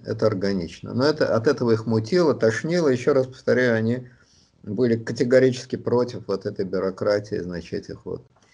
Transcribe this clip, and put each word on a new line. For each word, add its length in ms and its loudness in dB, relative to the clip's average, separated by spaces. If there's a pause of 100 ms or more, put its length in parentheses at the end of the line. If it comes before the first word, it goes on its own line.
Это 220 -2
органично. 680 -2
Но 100 2
это, 300 2
от 120 2
этого 260 2
их 140 0
мутило, 480 2
тошнило. 540 0
Еще 260 2
раз 120 2
повторяю, 500 2
они 320 -2 (540)
были 340 0
категорически 800 2
против 520 -2
вот 180 -4
этой 180 -4
бюрократии, 720 -2
значит, 360 -8
этих 340 -10
вот 180 -10 (300)